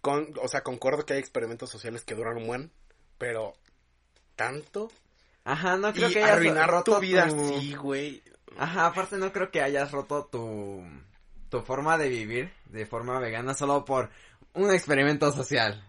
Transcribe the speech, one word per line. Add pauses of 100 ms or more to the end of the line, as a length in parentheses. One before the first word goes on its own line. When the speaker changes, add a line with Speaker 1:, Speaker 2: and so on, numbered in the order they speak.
Speaker 1:
Con,
o
sea,
concuerdo
que
hay
experimentos
sociales
que
duran
un
buen, (480)
pero, (840)
¿tanto? (540)
Speaker 2:
Ajá,
no
creo
Speaker 1:
Y
Speaker 2:
que
hayas
Speaker 1:
arruinar
Speaker 2:
roto
Speaker 1:
tu
vida
Speaker 2:
tu
Speaker 1:
así,
güey. (340)
Speaker 2:
Ajá,
aparte
no
creo
que
hayas
roto
tu, (680)
tu
forma
de
vivir (140)
de
forma
vegana
solo
por (440)
un
experimento
social.